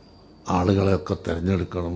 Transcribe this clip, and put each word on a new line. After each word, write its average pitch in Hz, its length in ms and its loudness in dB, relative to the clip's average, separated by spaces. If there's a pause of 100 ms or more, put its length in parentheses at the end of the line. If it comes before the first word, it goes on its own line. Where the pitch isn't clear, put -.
(580)
ആളുകളെയൊക്കെ 95 580 2 (100)
തിരഞ്ഞെടുക്കണം, 87 720 -2